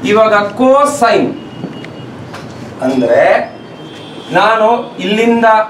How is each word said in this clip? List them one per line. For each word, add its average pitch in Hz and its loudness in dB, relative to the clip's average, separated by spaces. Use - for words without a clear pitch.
ಇವಾಗ 214 4
cosine 262 2
ಅಂದ್ರೆ - 2
ನಾನು 220 2
ಇಲ್ಲಿಂದ 226 2